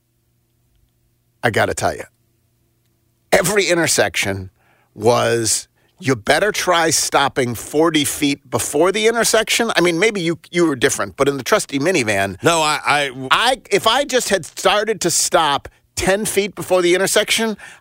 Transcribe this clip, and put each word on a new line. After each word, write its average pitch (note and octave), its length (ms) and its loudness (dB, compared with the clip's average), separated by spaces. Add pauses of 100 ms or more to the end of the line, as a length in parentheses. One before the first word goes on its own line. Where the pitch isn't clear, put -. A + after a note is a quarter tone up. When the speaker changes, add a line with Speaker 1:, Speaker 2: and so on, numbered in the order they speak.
(1400)
Speaker 1:
I A#2+ 80 2
gotta G2+ 240 0
tell E2 200 -2
you, - 100 -14 (1300)
every F#3+ 360 2
intersection G#2 840 -2 (440)
was, A#2 760 0 (300)
you C3+ 180 0
better F3+ 360 0
try E3 380 0
stopping C3+ 640 0
forty D#3 500 0
feet - 460 -4
before D3 420 0
the G#3+ 140 -2
intersection. A3+ 680 0
I E3+ 40 2
mean, E3+ 180 2
maybe G#3 220 0
you, E3 180 -2 (120)
you F3 160 2
were C#3+ 100 0
different, A2+ 400 -2
but C3+ 120 0
in C#3 80 -2
the C3 80 -10
trusty F3+ 340 0
minivan, G#2+ 640 0
Speaker 2:
No, E3 180 2
I, D3+ 240 0
I C3+ 460 -2
Speaker 1:
I, G#3+ 400 2
if G3 160 0
I B3+ 180 2
just B3+ 240 -2
had F#3+ 160 -2
started G#3 580 -2
to E3+ 80 0
stop D3+ 580 0 (280)
ten F#3+ 280 0
feet G3 300 -2
before F3+ 280 0
the F3 120 2
intersection, G#3 600 0 (240)